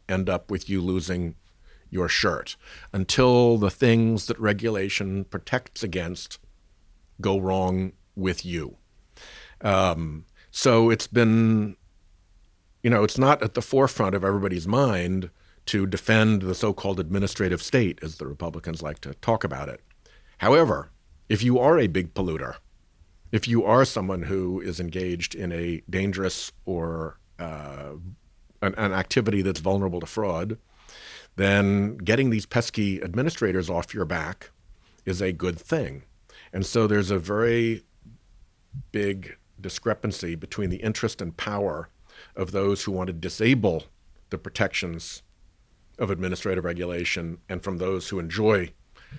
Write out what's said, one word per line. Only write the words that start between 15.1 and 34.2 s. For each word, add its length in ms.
to 200
defend 560
the 140
so-called 440
administrative 600
state, 400
as 140
the 120
Republicans 540
like 200
to 140
talk 280
about 240
it. 140
However, 520
if 160
you 160
are 180
a 100
big 260
polluter, 420
if 160
you 160
are 220
someone 380
who 360
is 200
engaged 560
in 160
a 360
dangerous 640
or, 540
uh, 540
an, 160
an 160
activity 520
that's 160
vulnerable 400
to 80
fraud, 500
then 600
getting 340
these 160
pesky 560
administrators 640
off 240
your 120
back 440